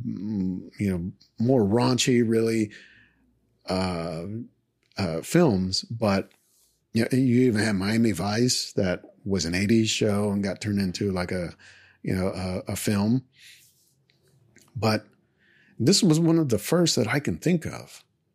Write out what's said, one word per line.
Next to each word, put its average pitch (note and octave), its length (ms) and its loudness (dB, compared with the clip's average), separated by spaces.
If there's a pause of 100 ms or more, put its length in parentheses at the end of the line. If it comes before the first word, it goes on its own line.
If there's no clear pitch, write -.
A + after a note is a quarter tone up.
mm, G2 640 -6 (120)
you G2+ 100 0
know, F2+ 220 -4 (260)
more B2 240 2
raunchy, A#2+ 680 2
really, A2+ 440 0 (960)
uh, F2 560 -4 (760)
uh, D#2+ 220 -2
films. F#2 600 2
But, G#2 500 -2 (600)
you A2+ 100 0
know, - 140 0
you B2+ 260 4
even A2 200 2
had G#2+ 140 0
Miami A2 340 2
Vice G#2 600 -2
that F#2 320 -2 (200)
was G2 200 -2
an E2+ 100 -4
eighties A2 360 2
show G#2 400 0
and G2+ 120 -2
got G2 180 -6
turned G2+ 200 -2
into, G2 320 -2
like, F2+ 180 -4
a, F2+ 240 -6 (480)
you - 140 -2
know, - 120 -2
a, F#2 440 -6
a - 40 -4
film. A2 460 0 (1500)
But G#2+ 320 0 (720)
this A#2+ 240 4
was D#3+ 160 6
one E3 200 4
of D#3+ 100 0
the A2 100 2
first E3 380 2
that A#2+ 100 2
I B2+ 140 0
can G2 160 -4
think E3 280 0
of. - 380 -12 (320)